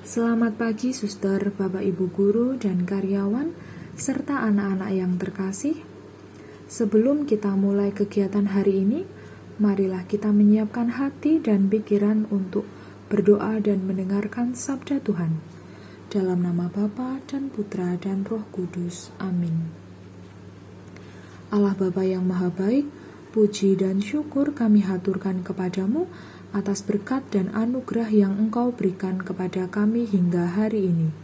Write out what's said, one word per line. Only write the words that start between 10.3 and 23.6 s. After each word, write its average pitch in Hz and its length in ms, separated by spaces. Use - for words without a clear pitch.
hati 294 400
dan 196 320
pikiran 214 560
untuk 196 400
berdoa 208 560
dan 190 240
mendengarkan 202 640
sabda 277 480
Tuhan. 165 400
Dalam 185 320
nama 175 240
Bapa 233 560
dan 277 240
Putra 185 480
dan 196 320
Roh 220 240
Kudus. 175 640
Amin. 170 560
Allah 202 240
Bapa 190 320
yang 185 240
Maha 180 240
Baik, 226 320
puji 208 400